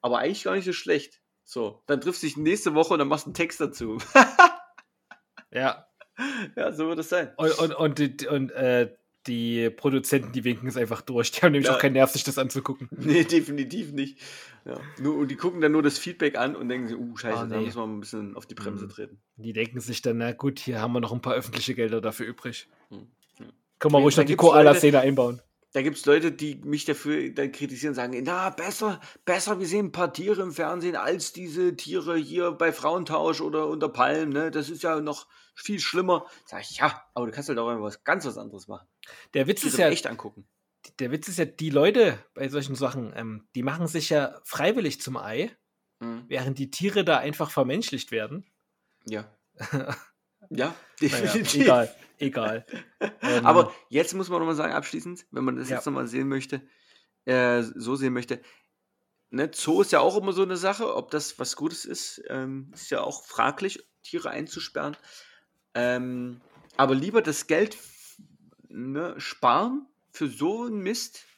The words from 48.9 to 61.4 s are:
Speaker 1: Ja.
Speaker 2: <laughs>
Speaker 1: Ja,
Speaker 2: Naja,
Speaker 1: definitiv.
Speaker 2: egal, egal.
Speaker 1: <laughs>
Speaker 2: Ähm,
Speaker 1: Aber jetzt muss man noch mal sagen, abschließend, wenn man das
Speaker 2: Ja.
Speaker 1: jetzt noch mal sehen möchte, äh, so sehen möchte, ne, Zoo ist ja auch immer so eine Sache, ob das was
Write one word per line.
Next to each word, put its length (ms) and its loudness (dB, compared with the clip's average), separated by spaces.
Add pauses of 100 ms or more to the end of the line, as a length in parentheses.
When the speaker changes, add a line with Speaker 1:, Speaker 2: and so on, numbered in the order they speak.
Speaker 1:
Ja. 240 -10 (260)
Speaker 2:
<laughs> 580 -8 (360)
Speaker 1:
Ja, 240 -4 (280)
Speaker 2:
Naja, 180 2 (140)
Speaker 1:
definitiv. 280 0
Speaker 2:
egal, 340 6 (240)
egal. 460 -4 (340)
Speaker 1:
<laughs> 60 -2 (180)
Speaker 2:
Ähm, 220 2
Speaker 1:
Aber 280 8 (160)
jetzt 240 0
muss 160 -6
man 100 -2
noch 60 -2
mal 100 0
sagen, 160 -2
abschließend, 600 -8
wenn 120 -6
man 140 -2
das 120 -8
Speaker 2:
Ja. 80 -4
Speaker 1:
jetzt 80 -8
noch 80 -4
mal 140 -4
sehen 220 -4
möchte, 320 -4 (640)
äh, 380 2
so 340 -6
sehen 160 -2
möchte, 260 -6 (920)
ne, 220 -2
Zoo 280 0
ist 100 2
ja 80 6
auch 160 4
immer 160 0
so 120 0
eine 120 -2
Sache, 400 -2
ob 160 -6
das 280 -6
was 180 -6